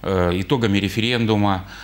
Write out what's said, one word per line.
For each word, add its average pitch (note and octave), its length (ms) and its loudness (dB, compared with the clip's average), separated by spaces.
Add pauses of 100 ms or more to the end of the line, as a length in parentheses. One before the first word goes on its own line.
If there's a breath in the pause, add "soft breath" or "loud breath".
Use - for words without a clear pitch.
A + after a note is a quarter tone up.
э, F2+ 380 0
итогами G#2+ 380 0
референдума, G#2 840 0 (200 loud breath)